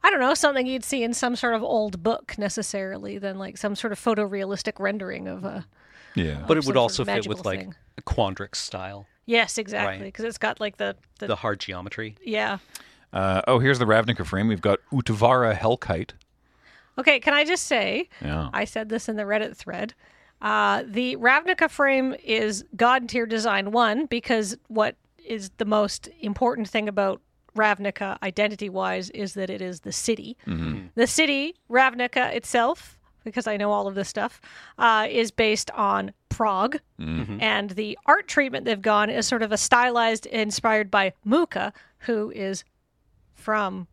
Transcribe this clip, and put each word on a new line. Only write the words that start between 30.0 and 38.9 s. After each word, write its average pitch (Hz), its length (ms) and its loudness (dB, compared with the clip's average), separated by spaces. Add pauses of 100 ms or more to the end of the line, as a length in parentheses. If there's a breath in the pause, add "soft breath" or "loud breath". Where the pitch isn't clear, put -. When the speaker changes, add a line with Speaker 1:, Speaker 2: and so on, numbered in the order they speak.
Speaker 2:
Mm-hmm. 80 160 -4 (120)
Speaker 3:
Mm-hmm. 92 200 -10
Speaker 1:
The 233 120 4
city, 294 480 0 (160)
Ravnica 247 640 2
itself, 240 640 0 (260)
because 226 220 -4
I 214 100 -2
know 208 160 0
all 202 160 0
of 196 60 -6
this 196 160 -4
stuff, 214 320 -6 (340 loud breath)
uh, 220 340 4
is 220 200 0
based 220 400 0
on 196 420 0 (160)
Prague. 220 520 0 (200)
Speaker 2:
Mm-hmm. 160 220 -2
Speaker 3:
Mm-hmm. - 180 -6
Speaker 1:
And 208 300 0
the 208 340 -6
art 381 240 6
treatment 269 380 0
they've 208 160 -2
gone 208 260 4